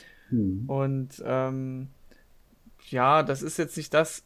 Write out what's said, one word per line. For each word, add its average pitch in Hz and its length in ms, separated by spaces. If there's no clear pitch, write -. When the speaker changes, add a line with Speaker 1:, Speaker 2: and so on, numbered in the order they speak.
Speaker 1:
Mhm. 101 380
Speaker 2:
Und, 135 560
ähm, 131 640
ja, 135 340
das 135 200
ist 156 160
jetzt 165 180
nicht 156 180
das 156 320